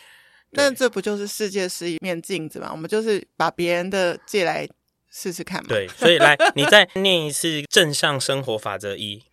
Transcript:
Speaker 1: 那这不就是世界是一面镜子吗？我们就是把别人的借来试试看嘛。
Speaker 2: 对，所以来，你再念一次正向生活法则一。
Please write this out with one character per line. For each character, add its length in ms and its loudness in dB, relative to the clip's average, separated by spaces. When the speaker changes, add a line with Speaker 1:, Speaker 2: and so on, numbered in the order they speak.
Speaker 1:
那 200 2
这 180 0
不 100 -6
就 160 -4
是 100 -6
世 240 -6
界 180 -2
是 220 -6
一 120 -6
面 200 -6
镜 280 -6
子 100 -14
吗？ 120 -10
我 60 -10
们 120 -10
就 120 0
是 240 0
把 120 2
别 240 0
人 160 -2
的 360 0
借 180 0
来 240 -2
试 220 -10
试 140 -10
看 160 -6
嘛。 80 -16
Speaker 2:
对， 180 -2
所 240 2
以 60 4
来， 200 6
你 100 2
再 300 8
念 300 2
一 60 -6
次 380 -4
正 240 4
向 260 0
生 240 -2
活 140 -2
法 200 -6
则 200 -6
一。 360 -10